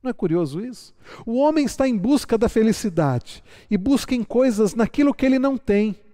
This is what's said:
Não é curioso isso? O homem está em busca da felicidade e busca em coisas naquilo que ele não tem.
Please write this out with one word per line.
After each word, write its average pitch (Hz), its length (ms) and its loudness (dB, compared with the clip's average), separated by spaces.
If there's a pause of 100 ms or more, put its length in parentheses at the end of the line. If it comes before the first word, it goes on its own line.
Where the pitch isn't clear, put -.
Não 254 100 -6
é 233 40 -4
curioso 170 460 -2
isso? 240 340 -14 (320)
O 233 120 -2
homem 302 260 2
está 269 240 0
em 233 100 0
busca 233 400 0
da 220 100 2
felicidade 170 920 0 (260)
e 208 80 0
busca 240 380 0
em 240 80 -2
coisas 220 500 2
naquilo 262 400 0
que - 140 -2
ele 262 120 4
não 269 200 0
tem. 208 380 0 (180)